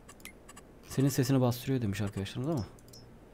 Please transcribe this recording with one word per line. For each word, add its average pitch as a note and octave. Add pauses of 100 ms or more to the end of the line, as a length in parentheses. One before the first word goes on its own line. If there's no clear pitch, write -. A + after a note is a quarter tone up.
(880)
Senin C#3
sesini C3
bastırıyor B2+
demiş G2+
arkadaşlarımız G2+
ama. C3+ (680)